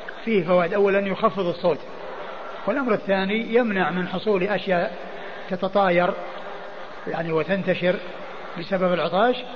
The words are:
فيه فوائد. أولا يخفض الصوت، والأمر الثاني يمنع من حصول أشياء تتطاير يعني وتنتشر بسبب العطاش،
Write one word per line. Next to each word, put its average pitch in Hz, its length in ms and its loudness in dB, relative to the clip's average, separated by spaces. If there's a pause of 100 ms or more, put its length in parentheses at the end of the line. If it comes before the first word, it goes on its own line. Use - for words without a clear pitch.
(260)
فيه 202 220 2
فوائد. 180 260 4
أولا 202 260 4
يخفض 196 460 0
الصوت، 170 340 0 (840)
والأمر 247 280 0
الثاني 196 640 0
يمنع 202 360 4
من 180 160 -2
حصول 190 360 2
أشياء 185 520 0 (540)
تتطاير 190 640 4 (920)
يعني 165 260 -4
وتنتشر 180 640 2 (640)
بسبب 180 340 0
العطاش، 180 420 4 (200)